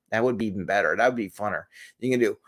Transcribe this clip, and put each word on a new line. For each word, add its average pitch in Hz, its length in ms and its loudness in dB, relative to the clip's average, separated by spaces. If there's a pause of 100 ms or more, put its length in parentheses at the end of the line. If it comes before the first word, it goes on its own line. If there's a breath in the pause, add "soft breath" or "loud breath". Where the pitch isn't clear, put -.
(100)
That 110 120 0
would 123 140 2
be 110 100 -2
even 98 180 -6
better. 90 300 2
That 110 120 2
would 127 100 0
be 101 140 -4
funner. 98 340 -6 (360 loud breath)
You 127 100 -2
can 127 100 2
do 107 160 2 (100)